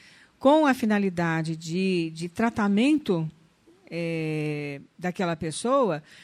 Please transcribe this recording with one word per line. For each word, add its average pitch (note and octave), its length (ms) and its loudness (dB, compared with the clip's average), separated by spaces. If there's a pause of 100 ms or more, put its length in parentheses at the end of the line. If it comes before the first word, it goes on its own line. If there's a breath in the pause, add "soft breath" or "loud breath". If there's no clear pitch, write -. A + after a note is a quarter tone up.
(380 loud breath)
Com D4+ 280 6
a C4+ 80 4
finalidade E3+ 840 0
de, E3+ 580 -2
de E3 160 -10
tratamento, G#3+ 1000 2 (600)
é, D#3 920 -4 (180)
daquela E3+ 360 -2
pessoa, F3 680 -2 (200 loud breath)